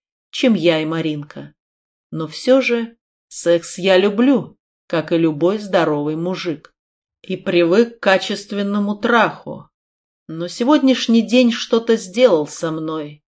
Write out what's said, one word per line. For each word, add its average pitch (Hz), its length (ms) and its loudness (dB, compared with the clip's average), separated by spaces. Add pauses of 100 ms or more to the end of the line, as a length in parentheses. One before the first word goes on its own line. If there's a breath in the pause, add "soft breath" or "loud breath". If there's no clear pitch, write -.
(320)
чем 247 240 2
я 160 260 2
и 156 40 -4
Маринка. 151 680 -8 (580)
Но 156 160 -8
всё 254 340 2
же 233 360 -4 (300)
секс - 500 -2
я 185 200 2
люблю, 208 600 2 (300)
как 156 240 -4
и 170 60 2
любой 165 420 0
здоровый 156 560 -2
мужик. 170 580 -8 (480)
И 190 140 -8
привык 185 640 2
к - 40 -14
качественному 202 920 -2
траху. - 760 -2 (580)
Но 165 200 -8
сегодняшний 247 720 2
день 240 300 4
что-то 226 460 0
сделал 185 500 2
со 160 240 -8
мной. 156 600 -8